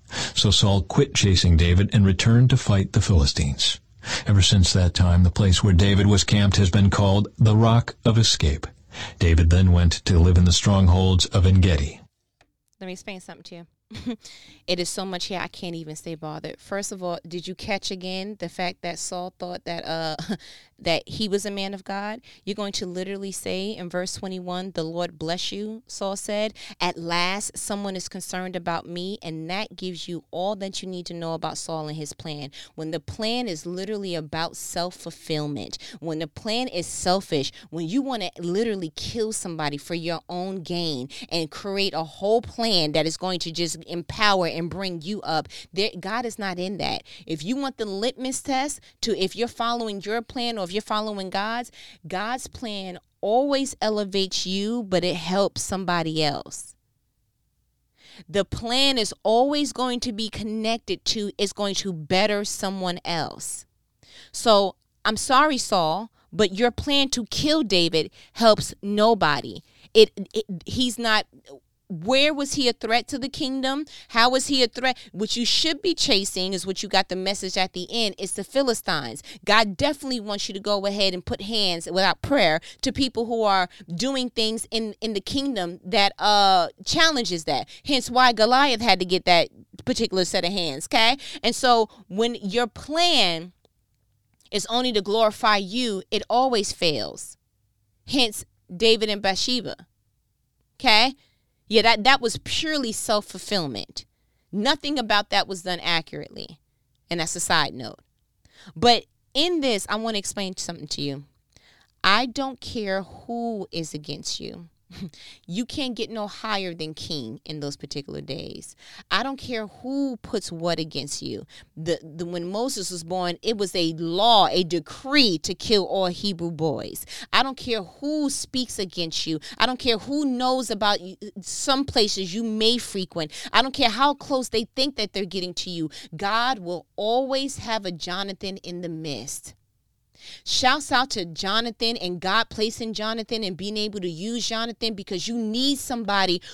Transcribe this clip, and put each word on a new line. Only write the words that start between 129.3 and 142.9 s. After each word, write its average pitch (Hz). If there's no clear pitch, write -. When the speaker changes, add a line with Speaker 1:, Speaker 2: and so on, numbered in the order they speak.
Speaker 2:
I -
don't -
care 226
who 285
knows 254
about 208
you, 185
some 277
places 196
you 226
may 220
frequent. 170
I 220
don't 269
care 247
how 269
close 262
they 226
think 277
that 208
they're 196
getting 180
to -
you. 165
God 220
will 175
always 269
have 220
a 175
Jonathan 190
in 175
the 170
midst. 151
Shouts 269
out 262
to 185
Jonathan 220
and 180
God 208
placing 220